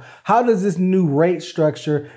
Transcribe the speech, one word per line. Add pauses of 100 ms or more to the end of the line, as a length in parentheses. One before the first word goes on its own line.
(260)
how
does
this
new
rate
structure